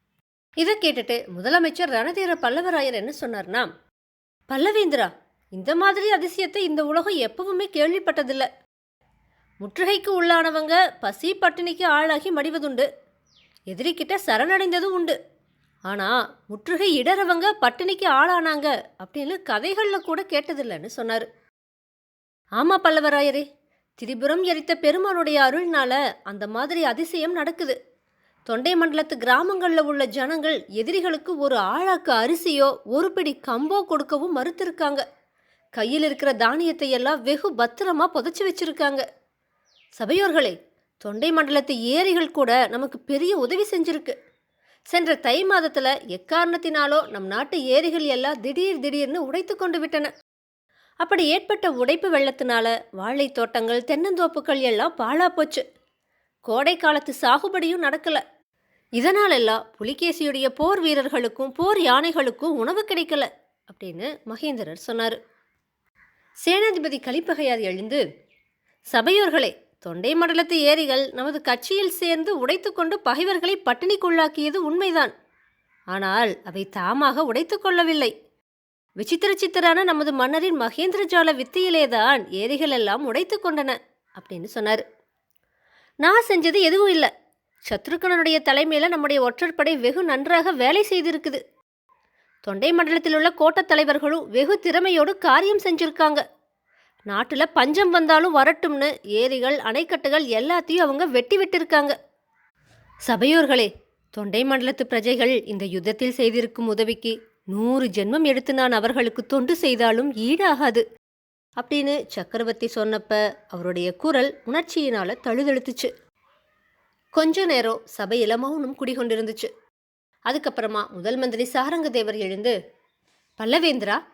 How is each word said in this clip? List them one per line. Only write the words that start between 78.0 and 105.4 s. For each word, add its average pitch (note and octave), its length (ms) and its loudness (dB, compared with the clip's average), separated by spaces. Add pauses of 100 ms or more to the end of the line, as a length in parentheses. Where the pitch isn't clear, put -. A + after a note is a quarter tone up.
விசித்திர E4+ 400 -2
சித்தரான F4+ 520 2
நமது D4+ 280 0
மன்னரின் D4 480 0
மகேந்திர F4+ 520 -2
ஜால D#4+ 320 2
வித்தையிலேதான் C4 840 2
ஏரிகள் C4 420 -2
எல்லாம் A#3 340 0
உடைத்து F4+ 380 -2
கொண்டன" D4 360 -2 (360)
அப்படின்னு F3+ 400 -14
சொன்னாரு. G#3+ 280 0 (1120)
நான் F#4 320 6
செஞ்சது E4+ 320 2
எதுவும் F#4+ 280 4
இல்ல. D#4+ 320 2 (500)
சத்ருகனனுடைய D#4+ 680 0
தலைமையில D#4 500 2
நம்முடைய D4 340 2
ஒற்றற்படை D#4 560 0
வெகு B3+ 260 0
நன்றாக D#4+ 480 2
வேலை D4+ 380 2
செய்திருக்குது. D#4+ 520 -2 (1000)
தொண்டை G#3 320 0
மண்டலத்தில் E4 420 2
உள்ள D#4+ 240 4
கோட்டத் E4+ 300 4
தலைவர்களும் D4+ 600 2
வெகு C#4 320 2
திறமையோடு F4 560 2
காரியம் F#4+ 400 4
செஞ்சிருக்காங்க. D#4+ 680 0 (800)
நாட்டுல A#3+ 380 0 (100)
பஞ்சம் D4+ 360 4
வந்தாலும் E4 460 6
வரட்டும்னு D4 640 2
ஏரிகள், B3+ 540 0
அணைக்கட்டுகள் D4 680 0
எல்லாத்தையும் D#4+ 520 0
அவங்க D#4 300 2
வெட்டி B3+ 300 2
விட்டிருக்காங்க. D#4+ 580 2 (1120)
சபையோர்களே, B3+ 640 4 (380)
தொண்டை G#3 340 -2
மண்டலத்து C4+ 380 0
பிரஜைகள் A#3+ 600 2